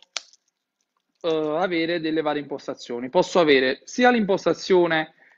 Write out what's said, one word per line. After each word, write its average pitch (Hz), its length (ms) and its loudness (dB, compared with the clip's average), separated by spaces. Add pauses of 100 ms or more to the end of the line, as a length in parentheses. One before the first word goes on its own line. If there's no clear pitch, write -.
(1200)
eh, 175 80 -6
avere 165 720 -2
delle 156 220 -4
varie 147 200 -4
impostazioni. 131 680 -10
Posso 180 300 0
avere 135 460 4
sia 247 260 2
l'impostazione 175 1040 0 (240)